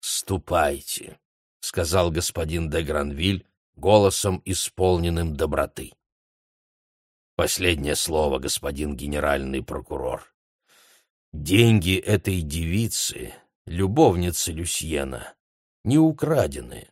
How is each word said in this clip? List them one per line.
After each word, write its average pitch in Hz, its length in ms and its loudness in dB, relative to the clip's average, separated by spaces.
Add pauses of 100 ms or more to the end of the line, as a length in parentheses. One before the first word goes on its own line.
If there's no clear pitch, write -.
"Ступайте", - 1160 -2 (480)
сказал 87 440 2
господин 82 580 -2
де 80 120 -2
Гранвиль 76 640 -2 (300)
голосом, 98 680 4
исполненным 85 920 0
доброты. 76 560 -2 (1400)
"Последнее 73 600 0
слово, 76 440 0
господин 71 560 -6
генеральный 69 680 -2
прокурор. 64 720 -8 (1000)
Деньги 92 640 4
этой 95 440 0
девицы, 82 920 -4 (320)
любовницы 90 880 2
Люсьена, 73 840 -6 (480)
не 131 140 4
украдены. 139 960 0